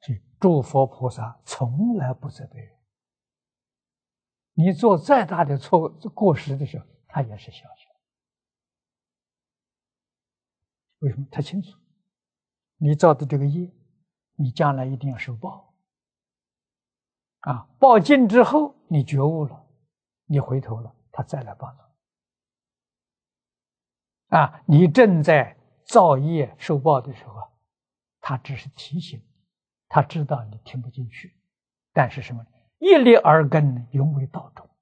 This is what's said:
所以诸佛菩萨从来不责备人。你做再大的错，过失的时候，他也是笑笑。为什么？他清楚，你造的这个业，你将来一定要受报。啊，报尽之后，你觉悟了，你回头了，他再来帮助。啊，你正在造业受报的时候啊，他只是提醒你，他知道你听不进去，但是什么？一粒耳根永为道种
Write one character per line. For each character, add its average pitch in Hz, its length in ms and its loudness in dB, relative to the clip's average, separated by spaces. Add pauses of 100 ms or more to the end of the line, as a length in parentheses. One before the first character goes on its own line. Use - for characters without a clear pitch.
所 127 100 -6
以 101 60 -14 (180)
诸 170 220 2
佛 135 260 0
菩 127 220 -8
萨 113 380 -14
从 165 500 -4
来 131 160 -6
不 - 160 -12
责 - 200 -18
备 113 120 -20
人。 104 160 -20 (1800)
你 165 180 2
做 190 280 2
再 247 260 0
大 170 200 -2
的 143 120 -4
错， 160 320 0 (260)
过 190 200 2
失 135 220 -10
的 139 100 -8
时 - 120 -14
候， - 60 -18 (240)
他 - 140 -6
也 104 160 -10
是 - 120 -20
笑 - 120 -20
笑。 - 280 -20 (3000)
为 143 120 -4
什 - 60 -10
么？ 139 140 -12
他 - 100 -12
清 180 220 -8
楚， - 160 -18 (1000)
你 151 180 0
造 151 200 4
的 151 100 -10
这 139 140 -4
个 139 80 -2
业， 175 260 -6 (600)
你 135 160 -4
将 143 260 -2
来 131 80 -8
一 131 100 -8
定 135 160 -8
要 127 60 -12
受 120 180 -12
报。 - 400 -16 (1700)
啊， 127 260 -10 (120)
报 247 200 8
尽 254 300 4
之 233 140 6
后， 285 340 0 (120)
你 151 140 0
觉 135 200 -2
悟 151 240 -2
了， - 200 -16 (600)
你 143 120 -2
回 131 220 -4
头 113 200 -12
了， 117 140 -18 (160)
他 - 120 -10
再 135 200 -10
来 107 120 -16
帮 - 220 -18
助。 - 60 -20 (2500)
啊， 156 380 0
你 165 200 6
正 180 360 4
在 151 340 2 (300)
造 170 320 4
业 147 400 -4
受 151 200 -4
报 139 220 0
的 127 140 -14
时 - 120 -20
候 107 80 -20
啊， 107 160 -18 (680)
他 - 180 -8
只 135 180 -12
是 - 140 -18
提 - 300 -12
醒 - 180 -16
你， - 80 -20 (640)
他 147 140 0
知 151 220 -6
道 135 200 -8
你 107 200 -18
听 - 160 -14
不 120 80 -14
进 123 220 -12
去， - 260 -20 (560)
但 135 180 0
是 127 120 -14
什 120 120 -14
么？ 117 120 -16 (320)
一 359 180 6
粒 247 180 8
耳 156 340 4
根 127 440 0
永 143 220 -2
为 135 120 -4
道 - 280 -16
种 - 140 -20 (140)